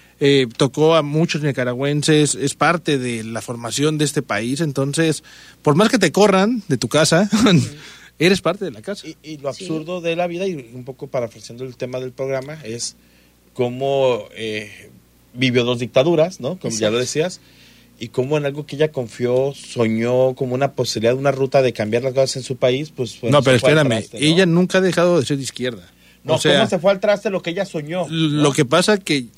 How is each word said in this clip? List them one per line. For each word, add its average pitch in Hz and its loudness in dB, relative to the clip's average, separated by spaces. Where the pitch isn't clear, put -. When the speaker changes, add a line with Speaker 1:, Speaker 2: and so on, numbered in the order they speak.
Speaker 1:
eh, 139 4
tocó 156 2
a 160 4
muchos 151 -2
nicaragüenses, 143 0
es 139 -4
parte 156 0
de 120 -6
la 113 -8
formación 135 -2
de 151 0
este 143 -2
país, 117 -4
entonces, 147 -2
por 147 4
más 214 4
que 254 2
te 180 2
corran 202 4
de 143 0
tu 120 -4
casa, 160 2
<laughs> 196 0
eres 185 4
parte 202 -2
de 170 -6
la 107 -14
casa. 190 -10
Speaker 2:
Y, 156 -14
y 156 -12
lo 135 -6
Speaker 3:
Sí. - -14
Speaker 2:
absurdo 165 -6
de 165 -2
la 180 -2
vida, 175 -6
y 185 -4
un 123 -14
poco 135 -14
parafraseando 120 -8
el 127 -12
tema 127 -8
del 131 -8
programa, 135 -6
es 113 -10
cómo, 127 0
eh, 107 -10
vivió 123 2
dos 120 -2
dictaduras, 156 2
¿no? 139 -6
Como 113 -6
ya 107 0
lo 117 0
Speaker 3:
Exacto. - -
Speaker 2:
decías, 151 -4
y 117 -12
cómo 131 -2
en 147 -2
algo 143 -6
que 143 -12
ella 151 2
confió, 123 -2
soñó 120 0
como 127 -4
una 135 0
posibilidad, 117 0
una 139 0
ruta 131 2
de 123 2
cambiar 113 -2
las 135 -2
cosas 135 0
en 131 -8
su 127 -8
país, 135 0
pues, - -8
bueno, 127 4
Speaker 1:
No, 139 6
pero 131 6
Speaker 2:
se 113 2
fue 127 4
al 156 6
Speaker 1:
espérame, 123 2
Speaker 2:
traste, 110 -10
¿no? 147 2
Speaker 1:
ella 185 4
nunca 175 2
ha - 2
dejado 175 2
de 123 0
ser 147 -2
de 139 -6
izquierda. 120 -8
Speaker 2:
No, 147 0
Speaker 1:
O 156 4
sea, 151 2
Speaker 2:
¿cómo 131 2
se 190 0
fue 170 2
al 190 -6
traste 208 0
lo 185 -4
que 175 -6
ella 185 -4
soñó? 165 -6
Speaker 1:
lo 156 0
Speaker 2:
¿no? 143 4
Speaker 1:
que 147 2
pasa 180 2
que 143 -2